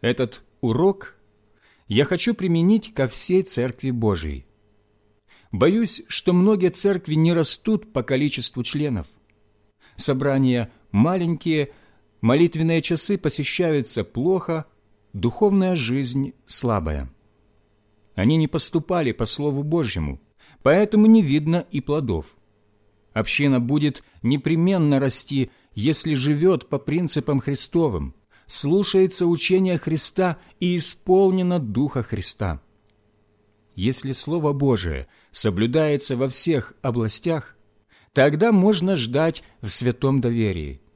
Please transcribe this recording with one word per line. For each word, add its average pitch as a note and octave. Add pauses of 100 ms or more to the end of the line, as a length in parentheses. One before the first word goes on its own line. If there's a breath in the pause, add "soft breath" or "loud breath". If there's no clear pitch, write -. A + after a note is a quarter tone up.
Этот A#2+ (180)
урок D#3 (720 soft breath)
я G#2+
хочу F#3
применить F3+
ко C3+
всей F3+
Церкви C3
Божией. F2 (1040 soft breath)
Боюсь, G3
что -
многие F#3
церкви F3+
не E3
растут F#3
по B2+
количеству C3
членов. C#3 (880 soft breath)
Собрания C3 (200 soft breath)
маленькие, E3 (500 soft breath)
молитвенные D#3+
часы F3+
посещаются D3
плохо, D#3+ (460)
духовная F#3
жизнь C3+ (120)
слабая. D#2+ (1040)
Они A2+
не D#3+
поступали D#3+
по A2+
Слову C#3+
Божьему, F#2+ (400 soft breath)
поэтому G#3
не A3+
видно D#3
и D3
плодов. A#2+ (880)
Община C3
будет C#3 (180 soft breath)
непременно D3+
расти, C3+ (220 soft breath)
если D3+
живет D3
по C#3+
принципам D3
Христовым, B2 (320 soft breath)
слушается F#3
учения F3+
Христа D#3+ (200 soft breath)
и F3+
исполнена F#3
Духа B2+
Христа. F#2+ (1120)
Если C3
Слово D3+
Божие F#2 (240 soft breath)
соблюдается C3
во C3
всех C#3
областях, B2+ (560 soft breath)
тогда D3+
можно F#3+
ждать C#3 (180 soft breath)
в G#2+
святом C3
доверии. G2+ (140)